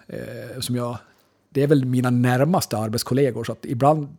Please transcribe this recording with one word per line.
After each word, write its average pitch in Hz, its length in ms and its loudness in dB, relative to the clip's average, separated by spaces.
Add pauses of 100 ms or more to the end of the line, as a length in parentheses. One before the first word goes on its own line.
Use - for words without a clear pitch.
Eh, 120 540 -12
som 123 160 -4
jag, 120 220 -6 (560)
det 135 80 2
är 143 40 4
väl 143 180 4
mina 127 260 0
närmaste 123 680 2
arbetskollegor, 117 680 -2
så 117 80 -6
att - 120 -14
ibland 143 440 2 (100)